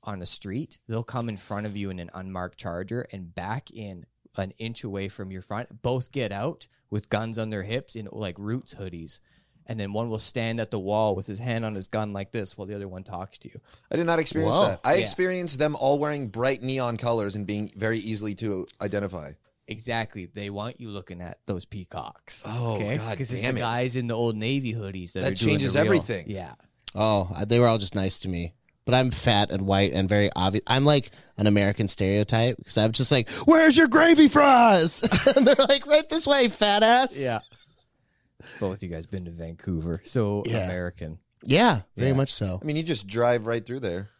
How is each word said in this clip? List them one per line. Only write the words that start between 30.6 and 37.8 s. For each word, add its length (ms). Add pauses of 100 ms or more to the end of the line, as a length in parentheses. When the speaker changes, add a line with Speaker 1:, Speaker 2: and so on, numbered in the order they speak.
Speaker 3:
I'm, 160
like, 280 (260)
an 100
American 400
stereotype 760
'cause 140
I'm 120
just 200
like, 180 (160)
"Where's 320
your 100
gravy 400
fries?" 760
<laughs> 340
And 100
they're 80 (140)
like, 160
"Right 240
this 180
way, 220
fat 340
ass." 340
Speaker 1:
Yeah. 220 (1200)